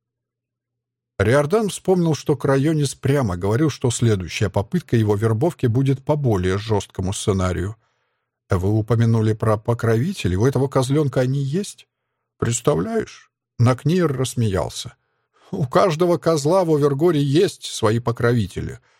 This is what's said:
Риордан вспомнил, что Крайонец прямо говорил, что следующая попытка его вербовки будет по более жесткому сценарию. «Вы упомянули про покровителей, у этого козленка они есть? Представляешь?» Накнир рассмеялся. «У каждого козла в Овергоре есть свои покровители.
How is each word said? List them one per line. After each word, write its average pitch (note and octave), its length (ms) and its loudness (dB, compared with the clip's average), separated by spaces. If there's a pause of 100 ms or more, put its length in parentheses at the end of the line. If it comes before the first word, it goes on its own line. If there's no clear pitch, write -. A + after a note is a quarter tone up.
(1200)
Риордан D3 500 2
вспомнил, E3+ 440 0
что C#3+ 240 -2
Крайонец C#3+ 560 0
прямо B2+ 440 0
говорил, G#2+ 340 0
что - 180 -2
следующая G2+ 600 0
попытка B2 460 -2
его G#2+ 200 2
вербовки A2+ 500 0
будет C3 400 0
по D3+ 100 0
более G2+ 440 2
жесткому G2 520 -4
сценарию. F#2 640 -2 (760)
«Вы F#2+ 200 0
упомянули A2 640 2
про A2 240 0
покровителей, A#2 800 -2
у G#2 100 0
этого C3+ 220 0
козленка C3+ 540 0
они C3 180 -2
есть? C#3+ 480 -6 (500)
Представляешь?» D#3+ 920 -4 (260)
Накнир C#3+ 580 2
рассмеялся. A2 800 -4 (560)
«У F#3 140 -4
каждого F3 520 2
козла E3 460 2
в D#3+ 80 0
Овергоре D3 500 2
есть D3 440 0
свои A2 340 0
покровители. A#2 800 -2 (200)